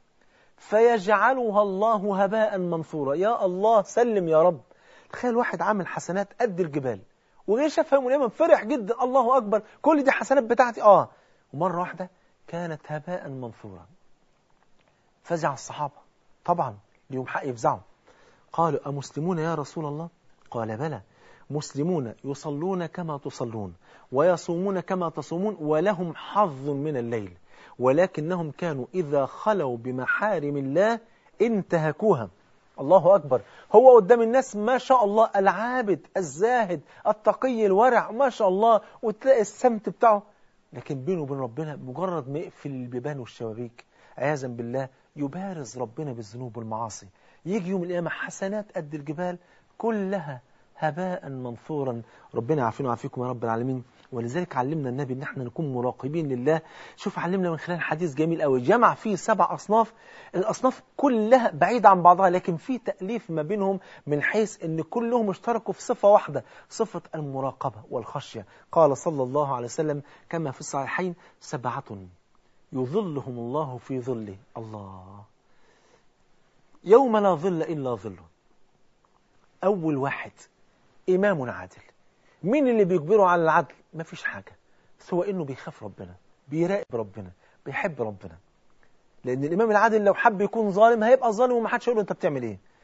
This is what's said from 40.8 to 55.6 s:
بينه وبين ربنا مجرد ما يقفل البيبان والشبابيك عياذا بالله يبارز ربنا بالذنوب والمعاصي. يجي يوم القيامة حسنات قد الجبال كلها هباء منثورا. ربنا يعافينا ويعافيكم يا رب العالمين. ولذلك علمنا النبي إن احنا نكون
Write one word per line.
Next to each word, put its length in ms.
بينه 260
وبين 180
ربنا 360
مجرد 540
ما 100
يقفل 300
البيبان 500
والشبابيك 640
عياذا 300
بالله 420
يبارز 600
ربنا 360
بالذنوب 440
والمعاصي. 500
يجي 240
يوم 140
القيامة 260
حسنات 560
قد 180
الجبال 440
كلها 640
هباء 520
منثورا. 720
ربنا 260
يعافينا 280
ويعافيكم 340
يا 60
رب 140
العالمين. 400
ولذلك 440
علمنا 340
النبي 240
إن 80
احنا 220
نكون 300